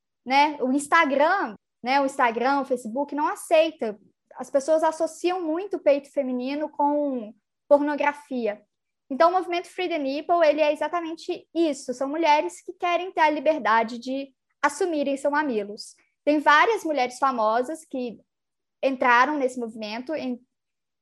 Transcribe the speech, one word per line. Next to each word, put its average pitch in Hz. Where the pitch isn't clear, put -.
né? 285
O 254
Instagram, 294
né, 262
o 277
Instagram, 262
o 262
Facebook 262
não 294
aceita. 320
As -
pessoas 311
associam 330
muito 349
o -
peito 285
feminino 269
com 285
pornografia. 285
Então, 320
o 359
movimento 349
Free 359
the 330
Nipple, 311
ele 302
é 302
exatamente 320
isso. 302
São 269
mulheres 311
que -
querem 349
ter 359
a 311
liberdade 247
de 269
assumirem 294
seus 285
mamilos. 226
Tem 294
várias 320
mulheres 254
famosas 254
que 247
entraram 254
nesse 254
movimento, 226
em-, 254